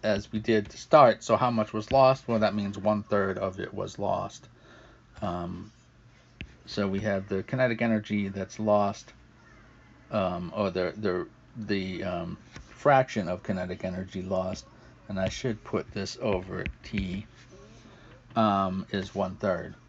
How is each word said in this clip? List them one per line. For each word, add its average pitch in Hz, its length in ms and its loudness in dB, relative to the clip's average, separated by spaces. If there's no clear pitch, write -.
as 104 260 0
we 110 80 -4
did 107 320 2
to - 80 -18
start. 135 460 8
So 113 120 4
how 123 140 2
much 110 220 0
was 107 180 -6
lost? 131 380 6
Well, 117 100 2
that 104 160 4
means 101 240 -2
one-third 101 600 0
of 98 200 -4
it - 160 -8
was 98 240 -8
lost. 98 500 -4
Um, 90 520 -6
so 101 200 -4
we 98 140 -2
have 101 280 -2
the 95 140 -2
kinetic 123 400 0
energy 104 460 0
that's 95 320 -8
lost, 104 520 2
um, 90 420 -2
or 101 160 0
the, 90 260 -2
the, 90 300 -2
the, 95 480 -4
um, 87 340 -6
fraction 127 760 2
of 90 140 -4
kinetic 92 420 -6
energy 92 380 -6
lost, 92 420 -4
and 98 100 -4
I 95 100 0
should 110 360 -4
put - 280 -4
this 98 300 -6
over 95 420 -2
T, 98 420 -6
um, 98 560 2
is 98 200 -4
one-third. 95 640 -2